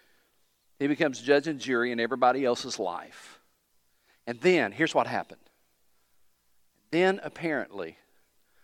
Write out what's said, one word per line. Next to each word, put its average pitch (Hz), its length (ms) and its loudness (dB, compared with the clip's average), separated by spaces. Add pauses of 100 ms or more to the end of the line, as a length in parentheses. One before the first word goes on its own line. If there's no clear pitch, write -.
(800)
He 139 80 0
becomes 139 340 0
judge 143 260 4
and 147 120 -6
jury 120 320 0
in 117 80 -4
everybody 127 440 2
else's 120 360 -2
life. 85 600 -8 (880)
And 117 160 -8
then, 160 300 4
here's 147 240 -2
what 131 100 4
happened. 113 340 -6 (1500)
Then 185 320 2
apparently, 117 720 -6 (680)